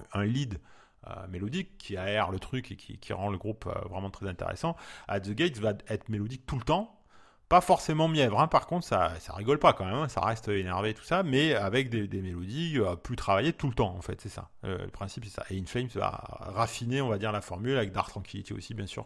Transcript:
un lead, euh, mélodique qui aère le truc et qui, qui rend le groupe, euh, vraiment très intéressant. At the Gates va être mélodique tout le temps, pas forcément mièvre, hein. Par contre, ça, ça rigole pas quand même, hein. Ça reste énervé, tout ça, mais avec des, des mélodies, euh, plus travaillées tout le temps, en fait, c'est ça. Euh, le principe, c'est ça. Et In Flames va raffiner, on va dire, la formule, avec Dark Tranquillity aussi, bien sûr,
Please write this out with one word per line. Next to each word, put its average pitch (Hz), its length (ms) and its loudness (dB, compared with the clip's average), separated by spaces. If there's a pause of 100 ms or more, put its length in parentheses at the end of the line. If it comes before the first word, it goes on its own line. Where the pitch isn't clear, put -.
(120)
un 101 140 0
lead, 120 340 -2 (480)
euh, - 40 -12 (180)
mélodique 110 480 -6
qui - 180 -10
aère 98 340 0
le 95 100 -2
truc 127 340 -6
et - 20 -12
qui, - 220 -14
qui - 160 -8
rend 95 160 -2
le 95 80 -2
groupe, 107 300 -6
euh, - 200 -4
vraiment 95 220 -6
très 98 180 -10
intéressant. 123 480 -4 (320)
At 101 140 -2
the 98 100 -6
Gates 135 280 0
va 104 160 0 (120)
être 107 220 -6
mélodique 110 360 -4
tout 139 120 -2
le 113 60 -4
temps, 185 340 0 (520)
pas 180 100 10
forcément 160 480 4
mièvre, 135 320 4
hein. 160 80 6
Par - 180 4
contre, 170 220 -2
ça, 90 320 4
ça - 140 -12
rigole 120 260 2
pas 151 140 10
quand - 100 -2
même, 95 120 0
hein. 147 120 0
Ça - 140 -2
reste 110 260 0
énervé, 98 460 0
tout - 100 -14
ça, 180 180 2
mais 147 320 4
avec 113 360 2
des, 107 180 0
des 98 140 -4
mélodies, 104 580 -2
euh, 92 160 4
plus 117 220 -8
travaillées 101 340 4
tout - 160 -2
le 120 60 0
temps, 101 200 2
en 90 80 -8
fait, - 200 -8
c'est - 80 -10
ça. - 180 -12 (160)
Euh, 95 140 -2
le 95 100 -6
principe, 98 380 -10
c'est 101 60 -12
ça. - 180 -8
Et 95 100 -4
In 90 60 -4
Flames 123 280 -2
va - 300 -2 (320)
raffiner, 120 460 0
on 131 80 2
va 104 80 2
dire, 107 160 0
la 104 80 -2
formule, 107 340 -2
avec 107 160 0
Dark 98 160 -2
Tranquillity 101 460 -10
aussi, 104 200 -8
bien 107 120 -6
sûr, 107 200 -8